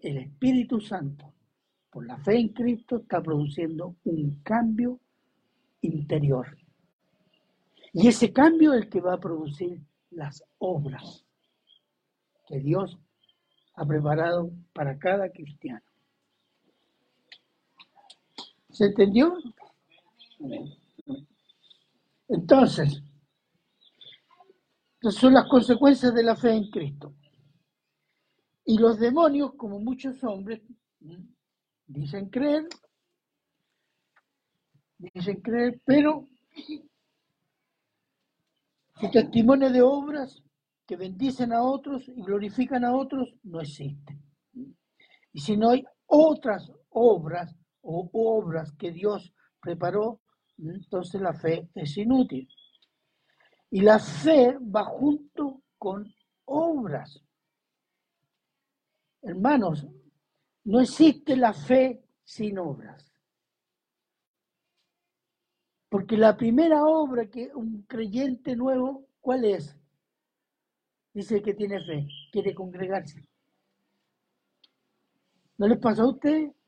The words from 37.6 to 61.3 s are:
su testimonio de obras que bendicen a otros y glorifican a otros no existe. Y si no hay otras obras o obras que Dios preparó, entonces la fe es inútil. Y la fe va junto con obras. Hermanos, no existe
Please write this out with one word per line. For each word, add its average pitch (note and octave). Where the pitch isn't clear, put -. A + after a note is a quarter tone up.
su G3
testimonio B3+
de B3
obras C#4
que F3+
bendicen A#3
a A#3
otros C4+
y B3
glorifican G#3
a B3
otros C4+
no E3
existe. C#3+
Y D3
si G#3
no A3+
hay C4
otras D4
obras F3
o F3
obras G3
que F3
Dios F#3
preparó, F3+
entonces F3+
la F3+
fe E3
es D3
inútil. B3+
Y F#3+
la G#3+
fe C#4
va G#3+
junto C#4+
con G3
obras. C4+
Hermanos, F#3
no G#3+
existe C#4+